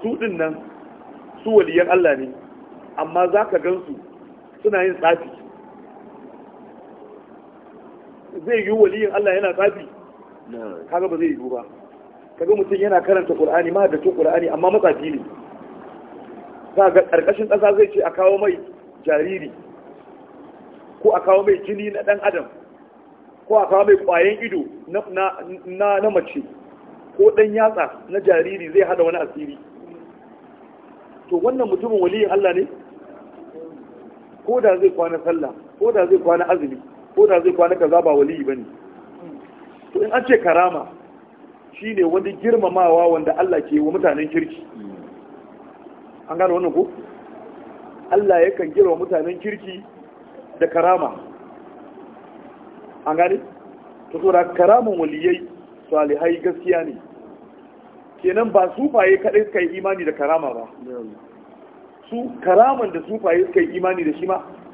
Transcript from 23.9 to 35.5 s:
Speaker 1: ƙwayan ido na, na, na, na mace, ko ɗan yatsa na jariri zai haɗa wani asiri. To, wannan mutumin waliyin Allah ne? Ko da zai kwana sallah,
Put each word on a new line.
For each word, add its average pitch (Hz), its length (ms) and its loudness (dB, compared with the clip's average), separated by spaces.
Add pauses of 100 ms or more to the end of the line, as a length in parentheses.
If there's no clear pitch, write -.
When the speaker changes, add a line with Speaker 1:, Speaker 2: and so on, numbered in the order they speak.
Speaker 1:
ƙwayan 180 500 0
ido 180 180 -6 (240)
na, 180 220 -6
na, 190 220 -2 (340)
na, 196 340 -2
na 214 100 0
mace, 165 320 -2 (760)
ko 214 180 8
ɗan 214 180 2
yatsa 220 360 0 (200)
na 190 100 -4
jariri 175 540 0
zai 196 140 6
haɗa 175 160 0
wani 170 140 0
asiri. 147 400 -10 (1700)
To, 180 80 -2
wannan 240 320 -2
mutumin 202 320 -2
waliyin 185 300 0
Allah 196 220 2
ne? 185 140 -2 (1800)
Ko 247 160 0
da 190 180 4
zai 185 100 4
kwana 170 360 -2
sallah, 160 260 -2 (280)